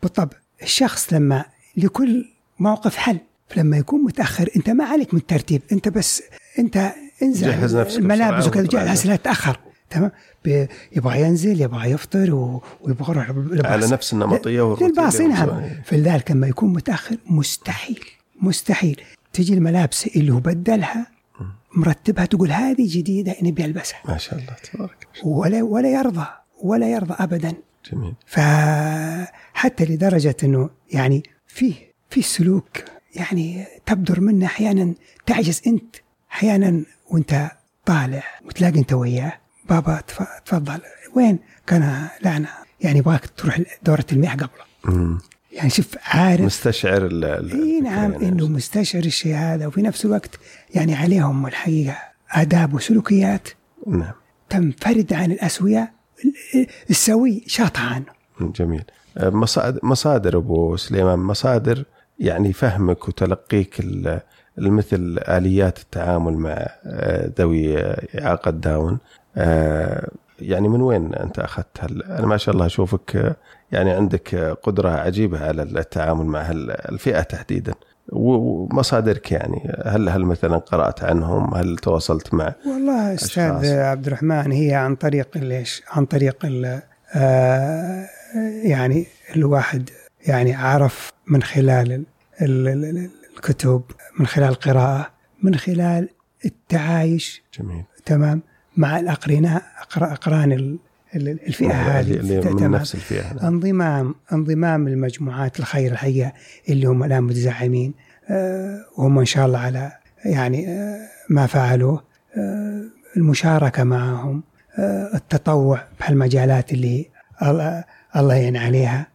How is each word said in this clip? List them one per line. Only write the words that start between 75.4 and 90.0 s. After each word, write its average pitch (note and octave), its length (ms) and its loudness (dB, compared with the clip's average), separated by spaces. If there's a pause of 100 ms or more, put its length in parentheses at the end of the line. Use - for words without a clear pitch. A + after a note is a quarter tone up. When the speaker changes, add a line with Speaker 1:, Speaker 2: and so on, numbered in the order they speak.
Speaker 2:
على D#2 160 -2
التعامل E2 640 -2
مع D2+ 140 -2
هال-، D#2 300 -6
الفئة - 520 -2
تحديدًا. - 520 -6 (380)
و-، A#2 200 2
ومصادرك A2+ 1000 0
يعني، - 400 -4 (140)
هل، G#2 220 0
هل F#2 160 0
مثلًا E2+ 320 0
قرأت - 480 -2
عنهم؟ E2+ 500 0
هل F2+ 220 -2
تواصلت E2 580 -2
مع D#2+ 200 0 (120)
Speaker 1:
والله C4 480 0
أستاذ F3+ 280 -4
Speaker 2:
أشخاص؟ D#3 240 0
Speaker 1:
عبد C#3 400 0
الرحمن، D3 460 0
هي C#3+ 220 2
عن C3+ 200 0
طريق C#3 420 0
ال-، C3+ 160 -4
إيش؟ B2+ 360 -8
عن C#3+ 160 2
طريق C3+ 400 0
ال-، B2+ 380 -4 (320)
آه، C#3 920 2 (560)
يعني C#3+ 440 2 (300)
الواحد C#3+ 540 0 (360)